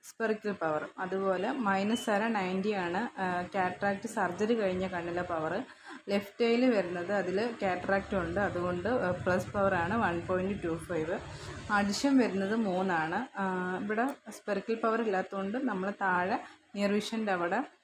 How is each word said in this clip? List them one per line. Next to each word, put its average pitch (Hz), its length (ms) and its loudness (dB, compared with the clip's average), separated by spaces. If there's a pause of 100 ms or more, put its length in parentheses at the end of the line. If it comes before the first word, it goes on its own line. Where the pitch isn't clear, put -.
സ്പെറിക്കൽ 214 480 -2
പവറും. 156 380 -2 (100)
അതുപോലെ 190 520 0
മൈനസ് 208 580 0
അര 208 180 2
നയൻറ്റി 190 440 0
ആണ്, 190 500 -2
ആ, 180 200 0 (140)
കാറ്ററാക്ട് 196 520 0
സർജറി 208 460 0
കഴിഞ്ഞ 190 340 0
കണ്ണിലെ 175 340 -4
പവർ. 175 420 -2 (460)
ലെഫ്റ്റ് 202 360 0
ഐയിൽ 240 300 4
വരുന്നത് 180 380 0
അതിൽ 196 360 0 (120)
കാറ്ററാക്ട് 196 540 0
ഉണ്ട്, 170 240 0
അതുകൊണ്ട്, 180 500 0
ആ, 208 220 2
പ്ലസ് 180 400 0
പവറാണ് 196 460 2
വൺ 175 300 0
പോയിന്റ് 185 360 0
ടു 165 140 0
ഫൈവ്. 165 420 -2 (520)
അഡിഷൻ 208 460 4
വരുന്നത് 196 380 2
മൂന്നാണ്. 185 840 0
ആ, 185 420 -2
ഇവിടെ 214 260 0 (220)
സ്പെറിക്കൽ 208 460 -2
പവർ 226 260 0
ഇല്ലാത്തതുകൊണ്ട് 196 560 0
നമ്മൾ 208 440 -2
താഴെ 185 380 2 (360)
നിയർ 202 180 2
വിഷൻ്റെ 214 380 0
അവിടെ 180 320 2 (200)